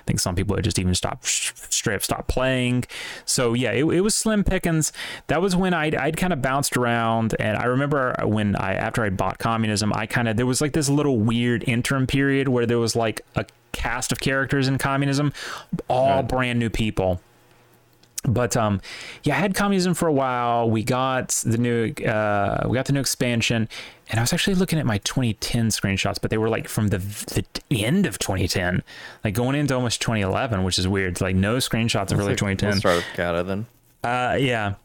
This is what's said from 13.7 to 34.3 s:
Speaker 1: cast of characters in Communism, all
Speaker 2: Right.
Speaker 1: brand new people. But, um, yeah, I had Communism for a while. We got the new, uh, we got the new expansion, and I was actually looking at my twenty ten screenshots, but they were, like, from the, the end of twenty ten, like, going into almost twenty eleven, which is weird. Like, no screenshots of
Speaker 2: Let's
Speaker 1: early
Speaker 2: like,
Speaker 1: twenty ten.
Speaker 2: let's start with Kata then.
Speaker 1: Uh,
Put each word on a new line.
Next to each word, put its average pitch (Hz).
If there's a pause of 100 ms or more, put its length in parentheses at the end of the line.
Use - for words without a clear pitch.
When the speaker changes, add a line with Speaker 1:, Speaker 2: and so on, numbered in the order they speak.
Speaker 1:
cast 123
of 127
characters 135
in 135
Communism, 139 (540)
all 135
Speaker 2:
Right. 123
Speaker 1:
brand 123
new 117
people. 95 (1040)
But, 123
um, 104 (420)
yeah, 143
I -
had 190
Communism 185
for 170
a 156
while. 120
We 110
got 127 (180)
the 113
new, 117 (120)
uh, 107
we 113
got 131
the 135
new 143
expansion, 117 (420)
and 110
I 117
was 120
actually 185
looking 175
at 127
my 104
twenty 120
ten 113
screenshots, 98
but -
they 113
were, 110
like, 110
from 107
the, 98
the -
end 170
of 104
twenty 95
ten, 92 (400)
like, 104
going 123
into 143
almost 127
twenty 110
eleven, 98
which 92
is 92
weird. 95
Like, 92
no 104
screenshots 113
of -
Speaker 2:
Let's -
Speaker 1:
early 101
Speaker 2:
like, -
Speaker 1:
twenty 98
ten. 104
Speaker 2:
let's 98
start 92
with 87
Kata 87
then. 98 (360)
Speaker 1:
Uh, 120